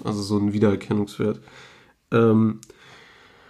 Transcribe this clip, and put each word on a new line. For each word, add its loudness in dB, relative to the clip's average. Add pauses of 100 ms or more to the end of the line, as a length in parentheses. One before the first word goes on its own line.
Also -4
so -2
ein 0
Wiedererkennungswert. -2 (720)
Ähm, 2 (920)